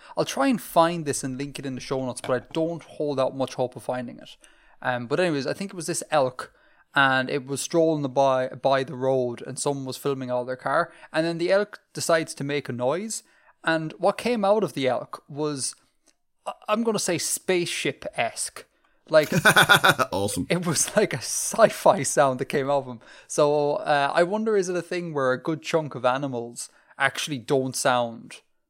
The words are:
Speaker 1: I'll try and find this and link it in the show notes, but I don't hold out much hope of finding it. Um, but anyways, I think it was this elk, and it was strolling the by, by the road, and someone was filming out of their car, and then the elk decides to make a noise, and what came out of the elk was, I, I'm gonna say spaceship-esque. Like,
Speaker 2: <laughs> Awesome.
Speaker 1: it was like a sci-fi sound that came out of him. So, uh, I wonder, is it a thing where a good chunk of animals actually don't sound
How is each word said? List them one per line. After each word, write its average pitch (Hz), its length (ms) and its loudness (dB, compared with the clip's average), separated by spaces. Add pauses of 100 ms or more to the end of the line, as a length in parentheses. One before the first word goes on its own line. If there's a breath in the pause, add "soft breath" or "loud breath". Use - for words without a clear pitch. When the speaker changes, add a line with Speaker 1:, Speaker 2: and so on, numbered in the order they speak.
(160 loud breath)
Speaker 1:
I'll - 80 2
try 269 240 0
and 240 120 2
find 170 440 2
this 139 180 -2
and 131 140 -6
link 139 220 -8
it 139 80 -10
in 131 80 -6
the 120 60 -8
show 135 240 -4
notes, 123 180 -8
but 127 200 0
I - 120 -20
don't 165 280 -2
hold 143 380 -4
out 131 160 0
much 131 180 -4
hope 127 220 -4
of 123 60 -14
finding 123 360 -6
it. - 180 -20 (440 soft breath)
Um, 123 260 -2
but 147 140 0
anyways, 151 260 0
I - 60 -2
think 196 180 -6
it 190 60 -14
was 156 100 -8
this 160 240 -4
elk, 135 400 0 (440 soft breath)
and 131 340 4
it 143 180 -4
was 139 140 -6
strolling 160 400 2
the 143 80 -2
by, 131 400 2
by 135 360 0
the 127 120 -10
road, 127 500 0
and 131 120 -8
someone 139 260 -2
was 127 140 -8
filming 131 320 -4
out 123 100 -2
of 120 60 -6
their 127 100 -6
car, 151 340 0 (220 loud breath)
and 160 140 0
then 170 100 -2
the 180 160 0
elk 202 280 0 (120)
decides 160 440 0
to 143 80 -6
make 143 260 -4
a - 20 -4
noise, 151 500 -2 (420 soft breath)
and 160 340 0
what 202 180 2
came 226 300 0
out 208 180 4
of 160 80 -4
the 135 160 0
elk - 400 -4
was, 143 460 -4 (720)
I, - 60 -8 (160)
I'm 220 160 0
gonna 220 140 0
say 170 200 -2
spaceship-esque. - 1500 -4 (440)
Like, 156 240 6
Speaker 2:
<laughs> - 800 6
Awesome. - 360 -2
Speaker 1:
it 175 160 0
was - 320 -2
like 214 160 2
a 135 60 -6
sci-fi - 840 2
sound 135 340 2
that 139 80 -4
came 139 240 -2
out 143 80 2
of 127 80 -4
him. 120 140 -14 (260 loud breath)
So, 147 500 2
uh, 143 380 0
I 175 80 4
wonder, 214 340 0
is 185 120 0
it 180 80 -4
a 170 40 -2
thing 175 320 -6
where 131 200 2
a 127 100 -2
good 160 180 -4
chunk 156 360 -2
of 117 80 -12
animals 123 640 -2 (280 soft breath)
actually 143 400 0
don't 131 360 0
sound 120 640 -2 (300)